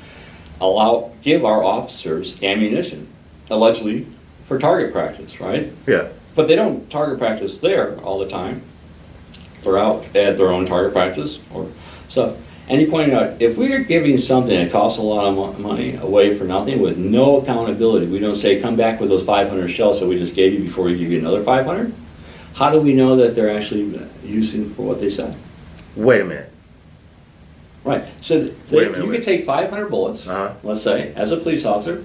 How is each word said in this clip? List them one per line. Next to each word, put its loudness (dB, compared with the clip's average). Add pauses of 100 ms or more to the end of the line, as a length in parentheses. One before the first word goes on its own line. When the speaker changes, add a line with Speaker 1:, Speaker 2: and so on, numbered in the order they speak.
(600)
Speaker 1:
allow, 2 (100)
give 2
our 2
officers -4
ammunition, -2 (420)
allegedly 0 (400)
for -2
target 0
practice, -8
right?" -6 (140)
Speaker 2:
Yeah. 2 (260)
Speaker 1:
But 4
they 6
don't -2
target -2
practice -4
there 0
all -6
the -6
time. -8 (1000)
They're 2
out 0 (120)
at 4
their 4
own 0
target 0
practice -2 (160)
or -10 (400)
stuff. -2 (320)
And 2
he 6
pointed 2
out, 0
if 4
we 0
are 0
giving 2
something 2
that 0
costs 2
a -4
lot 0
of 2
mo-, -4
money -6
away 4
for -8
nothing -2
with 0
no 4
accountability, 0
we -2
don't -2
say, 2
"Come -2
back 0
with -2
those 2
five 2
hundred -4
shells 2
that -2
we 0
just -4
gave 4
you -2
before -4
we 0
give -2
you 0
another 0
five 2
hundred." -4 (600)
How 0
do 6
we 4
know 6
that 4
they're 2
actually -4 (240)
using -2
for -10
what -2
they -2
said? -6 (580)
Speaker 2:
Wait 2
a -2
minute. -10 (1300)
Speaker 1:
Right. -2 (160)
So 0
th-, -4 (180)
Speaker 2:
Wait 4
a 4
Speaker 1:
they, -4
Speaker 2:
minute, -4
Speaker 1:
you -4
Speaker 2:
wait. -2
Speaker 1:
could -6
take 0
five -2
hundred -8
bullets, -4
Speaker 2:
Uh-huh. -6
Speaker 1:
let's -6
say, -2
as -4
a 2
police -2
officer, -4